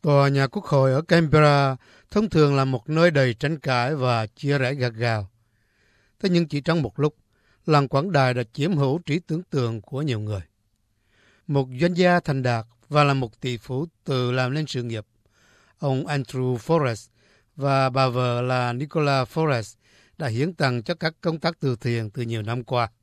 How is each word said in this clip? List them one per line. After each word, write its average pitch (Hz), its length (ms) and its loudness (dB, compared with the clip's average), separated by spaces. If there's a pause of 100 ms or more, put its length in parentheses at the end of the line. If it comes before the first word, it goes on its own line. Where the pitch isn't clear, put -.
Tòa 139 280 4
nhà 139 180 2
Quốc - 180 -8
hội 135 280 2
ở 139 80 0
Canberra 147 720 4 (360)
thông 208 180 0
thường 147 260 4
là 135 100 2
một 131 240 -4
nơi 165 220 4
đầy 131 220 2
tranh 143 260 -4
cãi 131 360 -2
và 120 320 0
chia 143 300 -2
rẽ 131 160 0
gắt 123 200 -2
gao. 110 360 -2 (880)
Thế 196 100 0
nhưng 170 180 2
chỉ 143 140 -4
trong 165 200 0
một 120 180 -4
lúc, 147 160 0 (500)
làng 143 220 4
Quảng 160 240 -2
Đài 131 220 2
đã 120 100 -2 (100)
chiếm 160 240 0
hữu 139 220 2
trí 165 200 -4
tưởng 170 240 -6
tượng 117 380 -4
của 135 200 -10
nhiều 127 180 -4
người. 107 220 -6 (1040)
Một 139 200 0 (140)
doanh 175 160 2
gia 180 220 4
thành 135 240 -4
đạt 117 220 -2 (240)
và 147 140 4
là 139 100 4
một 127 280 -4
tỷ 123 160 -4
phú 131 280 -6 (180)
tự 127 280 -2
làm 127 220 -2
nên 151 140 -4
sự 123 160 -6
nghiệp, 113 220 -8 (720)
ông 135 260 -2
Andrew 127 520 -2
Forrest 139 500 -2 (480)
và 135 340 0
bà 131 180 2
vợ 123 340 0
là 123 320 -2
Nicola 139 500 -2
Forrest 135 520 -2 (420)
đã 143 100 -6
hiến 131 260 -2
tặng 123 300 0
cho 175 120 -4
các 165 260 -4
công 165 180 -2
tác - 200 -2
từ 127 160 -2
thiện 117 340 -4
từ 123 120 -10
nhiều 113 200 -4
năm 117 220 -6
qua. 120 280 -2 (120)